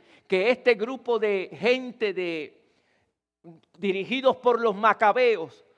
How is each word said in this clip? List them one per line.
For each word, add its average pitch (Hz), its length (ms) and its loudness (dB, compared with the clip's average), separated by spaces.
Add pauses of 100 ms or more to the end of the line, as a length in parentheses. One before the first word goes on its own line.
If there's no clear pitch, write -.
(280)
que 190 220 2
este 247 240 2
grupo 233 440 -4
de 202 340 -2
gente 226 600 -2
de, 170 500 -8 (1120)
dirigidos 196 600 -2
por 240 240 0
los 220 160 -2
macabeos, 214 880 2 (140)